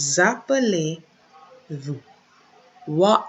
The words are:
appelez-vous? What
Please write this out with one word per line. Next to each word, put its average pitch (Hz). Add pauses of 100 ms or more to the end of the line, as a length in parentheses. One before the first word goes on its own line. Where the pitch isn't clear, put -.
(180)
appelez-vous? 202 (1900)
What 175